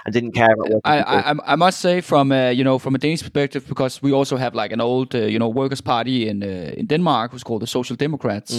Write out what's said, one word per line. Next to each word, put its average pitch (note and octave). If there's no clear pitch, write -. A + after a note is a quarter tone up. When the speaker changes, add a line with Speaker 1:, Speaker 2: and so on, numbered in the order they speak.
Speaker 1:
and G#2+
didn't A#2+
care A2+
about G#2+
working G#2+
Speaker 2:
I, D3+
Speaker 1:
people. C3+
Speaker 2:
I, C3+
I, D3
I C#3+
must F3+
say F3+
from, C#3
uh, B2+
you B2
know, C3
from C3
a C3+
Danish D#3
perspective, C#3+
because C3+
we C#3
also C3+
have, A#2+
like, G#2+
an A2+
old, B2+
uh, B2+
you G#2+
know, A#2
Workers' C3
Party A#2+
in, G2+
uh, F#2
in -
Denmark C3
who's B2
called A2
the A#2
Social B2
Democrats. B2